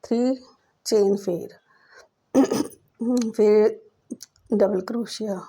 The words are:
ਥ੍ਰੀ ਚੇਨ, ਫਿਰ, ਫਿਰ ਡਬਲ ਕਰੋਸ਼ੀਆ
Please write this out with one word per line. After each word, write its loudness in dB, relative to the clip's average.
ਥ੍ਰੀ 0
ਚੇਨ, 2
ਫਿਰ, -6
ਫਿਰ 4
ਡਬਲ 0
ਕਰੋਸ਼ੀਆ -8